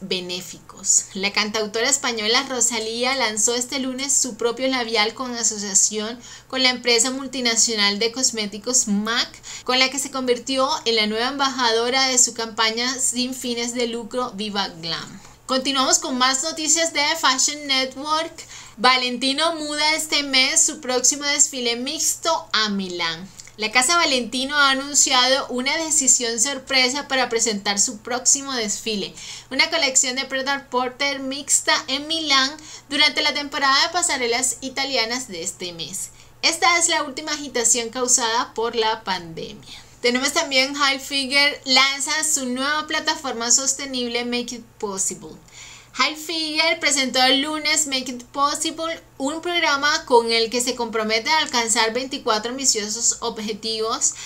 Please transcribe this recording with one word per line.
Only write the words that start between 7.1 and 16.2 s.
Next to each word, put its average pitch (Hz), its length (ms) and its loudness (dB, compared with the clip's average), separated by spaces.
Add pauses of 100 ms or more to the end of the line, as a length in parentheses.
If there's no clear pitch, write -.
multinacional 233 880 0
de 226 140 0
cosméticos 226 800 -2
mac, 220 520 -2 (220)
con 254 160 2
la 262 100 4
que 269 100 -4
se 269 120 -6
convirtió 262 580 0 (140)
en 233 140 2
la 214 100 2
nueva 226 220 -2
embajadora 254 800 2
de 262 100 2
su 247 160 4
campaña 226 680 -2
sin 247 340 -2
fines 240 400 -4
de 240 140 -2
lucro 233 440 -4
Viva 196 360 -4
Glam. 160 540 -8 (240)
Continuamos 269 540 2
con 277 180 -4
más 262 260 2